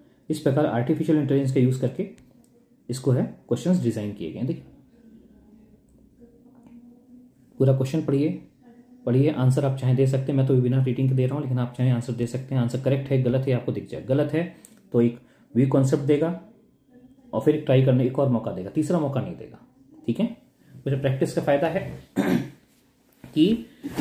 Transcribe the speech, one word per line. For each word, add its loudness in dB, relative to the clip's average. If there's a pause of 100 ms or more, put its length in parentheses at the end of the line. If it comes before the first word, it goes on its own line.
(300)
इस -4
प्रकार 2
आर्टिफिशियल 0
इंटेलिजेंस 0
का 2
यूज़ 2
करके -4 (840)
इसको -2
है -2
क्वेश्चंस 0
डिजाइन -2
किए -10
गए -10
हैं। -4
देखिए -6 (3000)
पूरा 4
क्वेश्चन -2
पढ़िए, -2 (640)
पढ़िए, 4
आंसर 2
आप -2
चाहें 0
दे 4
सकते -2
हैं, 0
मैं 2
तो 2
बिना 2
रीडिंग 0
के 0
दे 2
रहा -2
हूँ, -4
लेकिन -4
आप -4
चाहें 2
आंसर -2
दे -4
सकते -6
हैं। 2
आंसर -2
करेक्ट 0
है, 2
गलत 0
है, 2
आपको -2
दिख -8
जाए, -12
गलत 0
है -4 (360)
तो 4
एक 0 (340)
व्यू 4
कॉन्सेप्ट 2
देगा 0 (920)
और -2
फिर 2
ट्राई 4
करने 4
एक -4
और 4
मौका -2
देगा, -10
तीसरा 0
मौका -2
नहीं -8
देगा, -18 (480)
ठीक -2
है। -4 (400)
मुझे -4
प्रैक्टिस -2
का -2
फ़ायदा 2
है -6 (200)
<clears throat> 0 (840)
कि 2 (340)